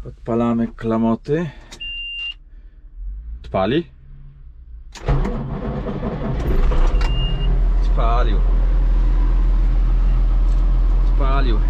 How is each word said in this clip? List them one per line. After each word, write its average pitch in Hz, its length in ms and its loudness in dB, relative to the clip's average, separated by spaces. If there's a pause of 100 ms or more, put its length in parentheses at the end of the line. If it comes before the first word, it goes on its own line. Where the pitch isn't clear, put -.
Odpalamy 117 600 -4
klamoty. 113 800 -4 (1900)
Odpali? 113 440 -4 (4000)
Odpalił. 117 560 2 (2750)
Odpalił. 135 480 2 (100)